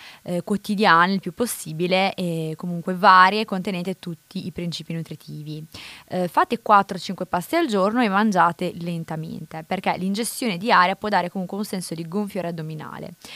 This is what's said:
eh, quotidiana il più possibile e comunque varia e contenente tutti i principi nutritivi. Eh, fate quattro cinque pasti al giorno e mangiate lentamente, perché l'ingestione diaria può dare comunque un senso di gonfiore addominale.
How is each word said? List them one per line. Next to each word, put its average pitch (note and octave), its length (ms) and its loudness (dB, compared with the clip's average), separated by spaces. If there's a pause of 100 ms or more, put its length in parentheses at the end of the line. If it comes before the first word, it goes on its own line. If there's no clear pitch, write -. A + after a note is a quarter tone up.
(220)
eh, F3 220 -4
quotidiana G3 680 4
il G3 60 0
più F3+ 160 -8
possibile F#3 800 -2
e E3 420 -4
comunque F3 380 -6
varia F#3+ 460 8
e A3 40 -2
contenente F#3 540 -4
tutti E3+ 480 -10
i F3 60 -8
principi E3+ 400 -8
nutritivi. D3+ 760 -10 (400)
Eh, F#3 220 -2
fate A#3+ 340 0
quattro G3+ 340 4
cinque F3+ 300 -6
pasti F3+ 300 -2
al E4+ 100 2
giorno G#3+ 360 2
e A3+ 60 2
mangiate F#3 680 2
lentamente, D#3+ 880 -8
perché F#3 320 -2
l'ingestione G3 580 -4
diaria F#3 380 4
può G#3+ 140 -6
dare F3+ 200 0
comunque F#3+ 280 -6
un G#3 80 -6
senso F3+ 300 -8
di E3 120 -6
gonfiore F#3+ 420 -4
addominale. D#3 680 -10 (220)